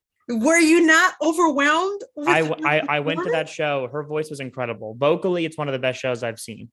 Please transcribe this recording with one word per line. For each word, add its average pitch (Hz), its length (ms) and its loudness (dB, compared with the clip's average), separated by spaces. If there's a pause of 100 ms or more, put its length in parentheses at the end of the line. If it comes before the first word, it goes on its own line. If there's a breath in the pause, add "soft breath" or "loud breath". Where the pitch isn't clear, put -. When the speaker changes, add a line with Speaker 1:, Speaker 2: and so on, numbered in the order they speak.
(280)
Speaker 1:
Were 240 300 2
you 339 280 6
not 339 360 4
overwhelmed 320 800 2 (140)
with - 120 -6
Speaker 2:
I 156 140 4
w-, 156 240 -4
I, 151 220 2
I 147 120 0
went 160 180 -2
to - 60 -4
Speaker 1:
performance? - 260 -2
Speaker 2:
that - 20 -16
show. 143 400 -2
Her 147 120 -6
voice 151 260 -6
was 139 100 -12
incredible. 117 580 -8
Vocally, 175 460 0
it's 160 140 -6
one 151 100 -4
of 139 40 -2
the 135 60 -2
best 127 220 -2
shows 123 220 -4
I've 117 160 -6
seen 113 340 -14